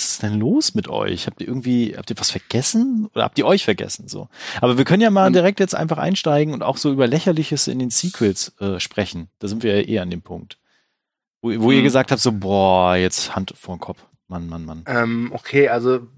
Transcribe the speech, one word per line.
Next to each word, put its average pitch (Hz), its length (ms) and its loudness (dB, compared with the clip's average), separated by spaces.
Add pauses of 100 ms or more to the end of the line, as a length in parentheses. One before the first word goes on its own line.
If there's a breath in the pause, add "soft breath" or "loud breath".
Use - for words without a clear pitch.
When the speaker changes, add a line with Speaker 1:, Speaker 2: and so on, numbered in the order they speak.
(120)
Speaker 1:
ist - 120 -6
denn 104 160 -2
los 196 360 0
mit 107 120 -2
euch? 98 380 -4
Habt - 160 -8
ihr - 60 -8
irgendwie, 120 500 -2
habt - 140 -12
ihr - 80 -8
was - 100 -2
vergessen? 220 840 0
Oder 113 80 0
habt - 160 -2
ihr - 80 2
euch 190 180 2
vergessen?" - 420 -4
So. 101 200 -12 (340 loud breath)
Aber 123 160 4
wir 135 80 4
können 190 160 4
ja 226 80 6
mal 190 180 4
Speaker 2:
Ähm. 185 60 4
Speaker 1:
direkt 180 260 4
jetzt 190 140 0
einfach 160 240 -2
einsteigen 156 560 0
und 123 80 -6
auch 139 160 -2
so 147 140 0
über 135 160 2
Lächerliches 151 600 0
in 127 120 -4
den 127 100 -4
Sequels, - 680 -2
äh, 98 200 -4
sprechen. 90 500 -6 (100)
Da 104 80 -8
sind 110 160 -6
wir 104 180 2
ja - 60 -2
eh 110 120 -2
an 90 120 -6
dem 87 100 -10
Punkt. 90 380 -16 (840)
Wo, 113 80 -2 (120)
wo 117 100 4
ihr 135 100 6
Speaker 3:
Mhm. 139 40 2
Speaker 1:
gesagt 131 260 4
habt, 123 100 2
so, 123 100 2
"Boah, 95 640 4
jetzt - 400 0
Hand 95 220 -6
vorn 90 220 -12
Kopf. - 260 -14 (220)
Mann, 87 200 -10
Mann, 82 180 -12
Mann." 80 220 -14
Speaker 2:
Ähm, 117 460 -2
okay, 139 360 2
also 120 380 0 (100)